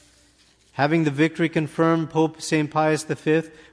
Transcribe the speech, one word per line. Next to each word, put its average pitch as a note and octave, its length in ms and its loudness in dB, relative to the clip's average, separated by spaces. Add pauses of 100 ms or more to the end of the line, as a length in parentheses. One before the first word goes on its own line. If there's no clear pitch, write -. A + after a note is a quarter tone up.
(720)
Having D#3 320 2
the D3 60 0
victory D#3+ 380 0
confirmed, E3 640 0
Pope D#3+ 320 0
Saint D3+ 280 -2
Pius D#3 340 0
the C#3+ 120 -6
Fifth D#3+ 340 0 (220)